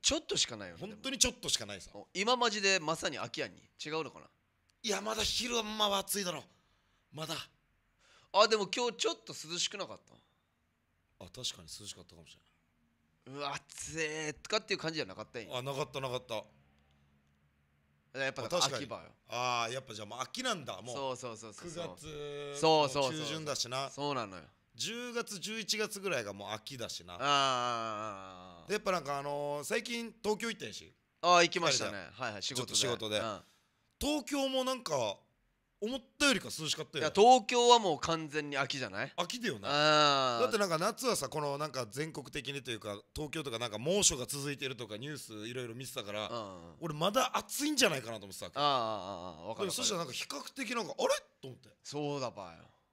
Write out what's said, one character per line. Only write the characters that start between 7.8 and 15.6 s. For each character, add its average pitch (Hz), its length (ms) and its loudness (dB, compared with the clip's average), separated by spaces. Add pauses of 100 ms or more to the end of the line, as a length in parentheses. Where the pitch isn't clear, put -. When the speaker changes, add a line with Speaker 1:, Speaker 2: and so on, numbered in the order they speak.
Speaker 1:
あ、 208 160 10
で 220 80 6
も 202 120 2
今 240 200 2
日 - 80 -4
ち - 120 2
ょ - 40 2
っ - 120 -4
と - 80 -14
涼 160 260 -8
し - 100 0
く 202 100 -8
な 175 80 -4
か 110 80 -12
っ 90 60 -18 (1160)
た？ 95 60 -14
Speaker 2:
あ、 90 100 -16
確 123 220 -4
か 95 60 -18
に 78 60 -20 (120)
涼 104 60 -14
し - 80 -10
か 90 80 -18
っ - 20 -20
た 82 100 -20
か 82 60 -20
も 78 60 -20
し - 100 -20 (880)
れ 131 60 -16
な 139 60 -12
い。 - 20 -8
Speaker 1:
「う - 20 -4
わ、 139 120 -2
暑 - 440 -10
え」 156 440 -2
と - 80 -10
か 214 80 2
っ - 40 0
て - 120 -2
い - 20 -2
う - 40 -8
感 160 100 -2
じ 160 60 -6
じ 147 60 0
ゃ 107 40 -2
な 92 80 -12
か 104 80 -10
っ 104 100 -8
た 123 60 -8
ん 107 100 -10
や。 131 80 -4
Speaker 2:
あ、 123 60 -2